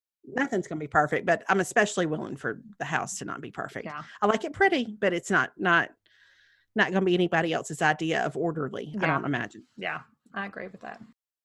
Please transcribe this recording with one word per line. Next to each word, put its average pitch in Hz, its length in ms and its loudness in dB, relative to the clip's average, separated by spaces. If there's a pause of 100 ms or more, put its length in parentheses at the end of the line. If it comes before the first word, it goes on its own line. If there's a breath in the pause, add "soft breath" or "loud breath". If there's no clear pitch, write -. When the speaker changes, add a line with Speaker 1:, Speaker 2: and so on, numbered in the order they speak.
(260)
Speaker 1:
Nothing's 247 420 -2
gonna 156 120 -6
be 151 80 -6
perfect, 151 380 2
but 170 240 2
I'm 190 100 4
especially 202 460 2
willing 151 320 -4
for - 240 -6 (180)
the 143 60 -4
house - 320 -4
to - 80 -10
not - 160 -8
be 120 100 -12
perfect. - 340 -10
Speaker 2:
Yeah. 151 180 -10 (180 loud breath)
Speaker 1:
I 208 60 4
like 220 180 2
it 302 80 -8
pretty, 349 320 2 (160)
but 190 120 2
it's 175 180 -4
not, 151 260 4
not, 170 320 4 (840 soft breath)
not 185 200 2
gonna 190 120 2
be 180 100 4
anybody 170 380 2
else's - 280 -4
idea 156 420 2
of 147 140 -2
orderly, 151 600 -4
I 196 40 -2
Speaker 2:
Yeah. 165 60 2
Speaker 1:
don't 156 180 2
imagine. 120 380 -4 (140)
Speaker 2:
Yeah, 156 240 -6 (320)
I 202 120 -6
agree 196 240 -12
with - 120 -18
that. - 200 -14 (440)